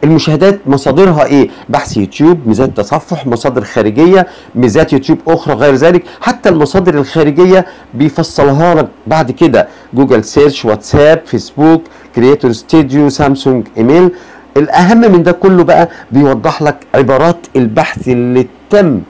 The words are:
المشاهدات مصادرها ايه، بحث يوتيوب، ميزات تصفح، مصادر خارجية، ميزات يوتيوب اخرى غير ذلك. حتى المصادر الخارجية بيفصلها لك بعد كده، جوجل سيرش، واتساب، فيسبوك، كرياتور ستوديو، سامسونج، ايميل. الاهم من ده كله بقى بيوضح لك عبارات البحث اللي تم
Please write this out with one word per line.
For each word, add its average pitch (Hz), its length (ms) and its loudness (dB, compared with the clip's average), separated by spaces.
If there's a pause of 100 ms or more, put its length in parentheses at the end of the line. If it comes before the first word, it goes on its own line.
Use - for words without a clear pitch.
المشاهدات 160 640 0
مصادرها 147 580 0
ايه، 139 240 2 (200)
بحث - 280 -4
يوتيوب، 143 500 0
ميزات 120 300 -2
تصفح، 139 500 -6
مصادر 120 360 -4
خارجية، 147 640 0 (280)
ميزات 127 380 0
يوتيوب 147 340 -2
اخرى 160 260 -2
غير 135 200 0
ذلك. 170 300 2 (180)
حتى - 280 -2
المصادر 175 440 0
الخارجية 160 720 2 (280)
بيفصلها 151 800 0
لك 156 120 0 (200)
بعد 156 240 -2
كده، 131 360 0 (260)
جوجل 127 300 0
سيرش، 147 420 0
واتساب، 147 600 0
فيسبوك، 160 560 -2 (340)
كرياتور 131 360 2
ستوديو، 143 580 0
سامسونج، 135 580 -2 (100)
ايميل. 160 340 2 (460)
الاهم 175 400 2 (140)
من 175 120 4
ده 170 80 0
كله 180 320 0
بقى 165 260 2 (220)
بيوضح 135 500 0
لك 147 160 -2 (180)
عبارات 135 420 2 (180)
البحث 127 520 -4
اللي 123 400 0 (220)
تم 170 400 2